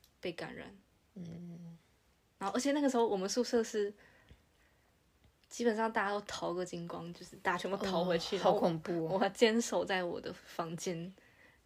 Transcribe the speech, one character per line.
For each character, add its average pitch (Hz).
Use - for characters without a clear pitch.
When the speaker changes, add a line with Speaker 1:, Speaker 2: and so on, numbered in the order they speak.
Speaker 1:
被 180
感 170
染。 -
Speaker 2:
嗯。 170
Speaker 1:
然 196
后， -
而 247
且 277
那 294
个 277
时 254
候 233
我 202
们 190
宿 247
舍 226
是 208
基 -
本 233
上 226
大 226
家 202
都 208
逃 170
个 180
精 175
光， 175
就 -
是 -
大 185
家 180
全 180
部 196
逃 190
回 180
去， 170
Speaker 2:
哦， -
Speaker 1:
然 180
后 185
我， 208
Speaker 2:
好 202
恐 170
怖 170
哦。 160
Speaker 1:
我 190
还 202
坚 226
守 185
在 185
我 175
的 -
房 170
间， 175